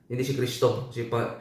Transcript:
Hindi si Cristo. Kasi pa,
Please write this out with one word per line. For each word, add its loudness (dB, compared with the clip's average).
Hindi 0
si 0
Cristo. 2
Kasi -4
pa, 0